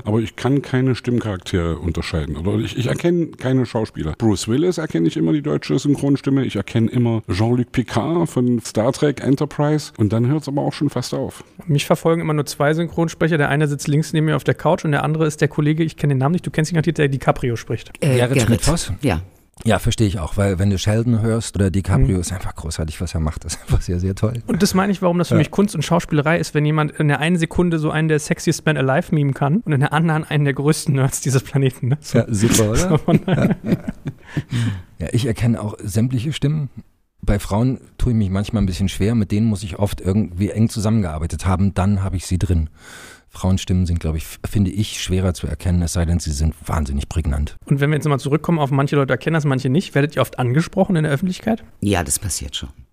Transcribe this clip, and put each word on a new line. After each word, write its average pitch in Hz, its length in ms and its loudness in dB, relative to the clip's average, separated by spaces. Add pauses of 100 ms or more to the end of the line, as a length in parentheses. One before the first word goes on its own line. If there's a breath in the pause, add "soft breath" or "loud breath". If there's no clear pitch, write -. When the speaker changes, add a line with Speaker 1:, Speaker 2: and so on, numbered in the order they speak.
Speaker 1:
Aber 107 160 0
ich - 160 -6
kann 135 240 2
keine 131 340 0
Stimmcharaktere 95 840 -2
unterscheiden. 80 580 -4
Oder 101 220 -2
ich, 110 180 -4
ich 120 100 -2
erkenne 170 420 0
keine 131 360 0
Schauspieler. 107 540 -4
Bruce 107 280 2
Willis 160 300 0
erkenne 165 320 0
ich 156 80 -2
immer, 160 160 0
die 147 100 0
deutsche 147 360 -2
Synchronstimme. 139 640 2
Ich 107 120 -4
erkenne 113 340 0
immer 117 400 0
Jean-Luc 117 420 0
Picard 156 560 0
von 123 320 0
Star 113 320 0
Trek 143 300 -2
Enterprise. 147 680 0 (100)
Und 104 100 2
dann 117 140 2
hört's 147 220 0
aber 143 140 -2
auch 143 100 -2
schon 143 180 -2
fast - 240 -6
auf. 131 300 -6 (220)
Speaker 2:
Mich 147 200 0
verfolgen 165 360 2
immer 156 100 -2
nur 151 120 0
zwei 151 300 0
Synchronsprecher. 165 640 0
Der 143 120 2
eine 147 180 2
sitzt 143 180 -4
links 151 260 0
neben 156 140 2
mir 151 80 2
auf 135 80 -2
der 127 120 0
Couch 170 300 0
und 156 60 0
der 143 140 0
andere 156 220 0
ist 151 140 -4
der 156 60 2
Kollege, 156 380 0
ich 156 120 -4
kenn 147 120 0
den 139 100 2
Namen 135 140 2
nicht, 180 120 -2
du 120 60 -4
kennst 160 220 -2
ihn - 20 -4
garantiert, 156 240 0
der 151 80 4
DiCaprio 135 480 0
spricht. - 460 -6
Speaker 3:
Äh, 135 160 4
Speaker 4:
Gerrit 123 180 2
Speaker 3:
Gerrit. 131 140 4
Speaker 4:
Schmidt-Voss? 117 440 2 (100)
Speaker 3:
Ja. 95 180 2 (440)
Speaker 4:
Ja, 104 140 4
verstehe - 300 2
ich 98 100 -2
auch, 78 180 -4
weil 98 220 2
wenn 101 120 4
du 95 80 0
Sheldon 113 420 2
hörst 113 340 -2
oder 98 160 2
DiCaprio, 98 460 2
Speaker 2:
Mhm. 92 40 0
Speaker 4:
ist 90 120 -4
einfach 92 240 -6
großartig, - 440 -6
was 90 140 -6
er 82 60 -2
macht. 78 240 -4
Das 80 100 -6
ist - 80 -12
einfach - 180 2
sehr, 87 200 -2
sehr 95 160 -2
toll. 117 320 -2
Speaker 2:
Und 165 120 0
das 202 140 2
meine 196 160 2
ich, 190 120 -2
warum 175 160 2
das 170 100 0
für - 60 2
Speaker 4:
Ja. 170 40 6
Speaker 2:
mich 151 140 2
Kunst 202 240 0
und 147 60 -2
Schauspielerei 160 580 2
ist, - 140 -6
wenn 151 100 2
jemand 151 340 2
in 151 80 2
der 143 140 2
einen 170 180 2
Sekunde 165 400 0
so 151 140 0
einen 156 160 0
der 156 100 2
sexiest - 480 -2
men 156 100 2
alive 135 380 0
mimen 143 200 2
kann 147 240 2
und 202 140 -4
in 135 80 2
der 143 120 2
anderen 156 320 2
einen 147 200 0
der 135 100 0
größten 147 420 0
Nerds 135 240 0
dieses 123 240 0
Planeten. 135 460 -2
Ne? 147 100 0
So. - 180 -2
Speaker 4:
Ja, 113 100 2
super, 110 420 2
oder? 117 60 0
Speaker 2:
<laughs> 180 120 2
So 160 100 4
von - 260 4
daher. 147 380 2
Speaker 4:
Ja. 214 140 0 (1200 loud breath)
Ja, 82 140 -6
ich 117 140 0
erkenne 117 340 0
auch 104 220 -6
sämtliche 123 500 -2
Stimmen. 147 380 -2 (540)
Bei 104 140 2
Frauen 113 400 0 (200)
tue 123 140 2
ich 113 60 2
mich 98 120 2
manchmal 101 320 0
ein 98 40 2
bisschen 92 220 0
schwer, 104 260 0
mit 107 160 0
denen 104 160 2
muss 104 160 0
ich - 160 -10
oft - 220 -2
irgendwie 95 500 0
eng 110 180 2
zusammengearbeitet 92 800 -2
haben, 95 260 2
dann 95 300 2
habe 92 140 -2
ich 87 100 -6
sie 92 120 0
drin. 80 300 2 (600 loud breath)
Frauenstimmen 185 580 0
sind, 85 140 0
glaub 80 160 -2
ich, 78 80 -6
f-, - 240 -16
finde 98 220 2
ich, - 300 -4
schwerer 92 320 0
zu - 140 -6
erkennen, 87 360 0
es 82 120 -2
sei 85 100 0
denn, 85 140 2
sie 76 140 -4
sind 76 220 0 (120)
wahnsinnig 73 420 -2
prägnant. 73 560 -2
Speaker 2:
Und 139 160 2
wenn 143 100 2
wir 156 60 2
jetzt 143 80 -4
nochmal 143 160 2
zurückkommen 156 380 0
auf 143 120 0
manche 143 260 2
Leute 139 160 2
erkennen 131 220 -2
das, 151 100 0
manche 135 260 0
nicht, 160 240 0
werdet 147 220 2
ihr 135 60 2
oft - 160 -4
angesprochen 165 580 0
in 151 80 2
der 156 80 0
Öffentlichkeit? 185 500 -2 (180)
Speaker 3:
Ja, 98 220 2
das - 160 -4
passiert - 380 -8
schon. - 140 -8 (220)